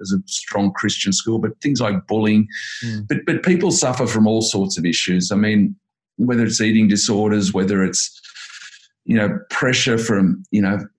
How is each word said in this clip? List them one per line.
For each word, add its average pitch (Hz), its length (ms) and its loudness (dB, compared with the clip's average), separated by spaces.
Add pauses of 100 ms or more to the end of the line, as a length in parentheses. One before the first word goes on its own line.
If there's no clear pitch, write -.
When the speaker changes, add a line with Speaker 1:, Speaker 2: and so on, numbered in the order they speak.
Speaker 1:
as 95 100 -6
a 98 140 2
strong - 480 -2
Christian 104 400 -2
school, 113 240 -2
but 101 240 -4
things 139 180 0
like 104 260 -2
bullying. 107 400 2 (380)
Speaker 2:
Mm. 107 240 -8
Speaker 1:
But, 147 160 -2
but 165 180 -2
people 180 280 2
suffer 123 360 -2
from 107 200 2
all 110 160 2
sorts 98 340 -2
of 82 80 -2
issues. 90 480 0
I 98 40 0
mean, 104 380 2 (420)
whether 117 280 2
it's 101 160 -2
eating 110 280 4
disorders, 101 680 2
whether 95 280 2
it's, - 360 -2 (880)
you 117 100 2
know, 104 320 0
pressure 127 480 0
from, 98 540 0
you 104 100 2
know, 98 180 0 (200)